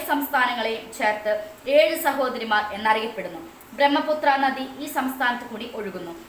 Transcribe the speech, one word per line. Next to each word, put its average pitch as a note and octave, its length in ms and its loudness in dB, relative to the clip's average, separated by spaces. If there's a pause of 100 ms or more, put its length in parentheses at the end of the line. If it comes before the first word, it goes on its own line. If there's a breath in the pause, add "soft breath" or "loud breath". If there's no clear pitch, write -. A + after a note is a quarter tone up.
(120)
സംസ്ഥാനങ്ങളെയും B3 720 0 (120)
ചേർത്ത് G#3+ 360 0 (440)
ഏഴ് D#4+ 180 6 (100)
സഹോദരിമാർ A3+ 580 0 (140)
എന്നറിയപ്പെടുന്നു. A3 640 -2 (340)
ബ്രഹ്മപുത്ര C#4+ 540 4 (160)
നദി C4 200 -2 (180)
ഈ - 20 -8 (120)
സംസ്ഥാനത്ത് B3+ 540 -2
കൂടി A3+ 160 -8 (100)
ഒഴുകുന്നു. F3+ 360 -8 (140)